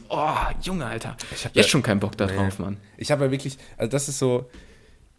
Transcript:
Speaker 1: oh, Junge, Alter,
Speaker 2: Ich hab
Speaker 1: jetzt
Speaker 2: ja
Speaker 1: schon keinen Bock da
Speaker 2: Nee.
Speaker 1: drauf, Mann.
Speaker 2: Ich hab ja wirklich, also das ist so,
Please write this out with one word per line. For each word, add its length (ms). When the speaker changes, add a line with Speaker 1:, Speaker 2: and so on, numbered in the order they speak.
Speaker 1:
oh, 220
Junge, 240
Alter, 320
Speaker 2:
Ich 80
hab 140
Speaker 1:
jetzt 80
Speaker 2:
ja 40
Speaker 1:
schon 140
keinen 160
Bock 160
da 120
Speaker 2:
Nee. 100
Speaker 1:
drauf, 200
Mann. 200
Speaker 2:
Ich 160
hab 80
ja 120
wirklich, 260
also 140
das 160
ist 120
so, 300